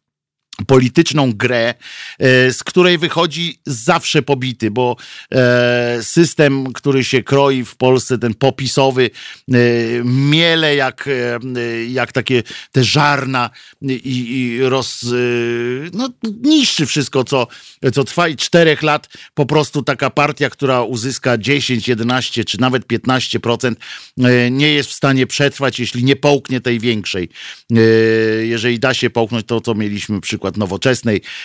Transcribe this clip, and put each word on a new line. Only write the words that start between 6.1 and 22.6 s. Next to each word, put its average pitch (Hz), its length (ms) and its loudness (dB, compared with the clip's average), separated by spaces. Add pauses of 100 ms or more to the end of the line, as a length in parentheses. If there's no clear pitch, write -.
który 135 300 0
się 120 200 0
kroi 139 420 2
w - 100 -18
Polsce, 127 420 2
ten 113 160 -2
popisowy, 131 760 0 (420)
e, 127 40 4 (500)
miele 147 680 2
jak, 135 320 -4
e, 120 800 -4
jak 123 260 -4
takie 123 320 0 (280)
te 131 120 2
żarna 131 680 0 (320)
i, 127 560 -6
i 120 240 -4
roz-, 131 420 -2
e, 120 140 -2 (760)
no, 247 160 -6 (340)
niszczy 269 420 2
wszystko, 135 380 -2
co, 123 240 0 (460)
co 139 100 2
trwa 170 240 -2
i 160 80 -4
czterech 160 480 2
lat 151 260 0 (240)
po 147 120 0
prostu 151 360 0
taka 131 280 -2
partia, 143 400 0
która 131 340 0
uzyska 120 540 -2
dziesięć, 127 500 -2
jedenaście 120 580 -2
czy - 160 -4